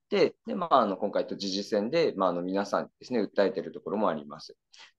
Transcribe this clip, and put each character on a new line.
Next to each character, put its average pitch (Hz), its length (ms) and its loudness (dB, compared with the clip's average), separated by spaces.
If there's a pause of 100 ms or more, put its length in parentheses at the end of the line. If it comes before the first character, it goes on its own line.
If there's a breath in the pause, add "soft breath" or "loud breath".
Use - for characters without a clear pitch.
て、 185 280 2 (100)
で、 - 80 -4
ま 170 160 -4
あ、 135 120 8
あ 107 40 4
の、 95 100 -2
今 104 140 -2
回 90 160 0
都 95 100 -6
知 98 140 -4
事 101 140 -4
選 107 260 0
で、 147 260 2
ま 95 100 2
あ、 - 20 6
あ 90 40 0
の、 87 100 -2
皆 95 220 -2
さ 95 160 0
ん - 100 -8 (100)
で - 60 -18
す - 60 -8
ね、 117 100 2
訴 101 200 0
え 92 80 4
て - 80 -4
い 85 60 -4
る 82 80 -10
と 85 80 -14
こ - 100 -8
ろ 101 80 -2
も 104 100 2
あ 82 60 0
り 73 100 -8
ま 73 140 -14
す。 - 180 -20 (420 loud breath)